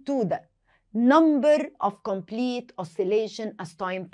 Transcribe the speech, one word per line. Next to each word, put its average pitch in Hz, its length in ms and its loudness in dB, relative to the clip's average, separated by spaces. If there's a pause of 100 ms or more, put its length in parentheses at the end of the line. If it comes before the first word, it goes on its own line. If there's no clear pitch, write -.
to 269 180 -2
the - 160 -4 (540)
number 294 640 4 (220)
of 196 120 0 (100)
complete 220 760 -6
oscillation 208 840 -4
as 165 120 -10
time 185 400 -6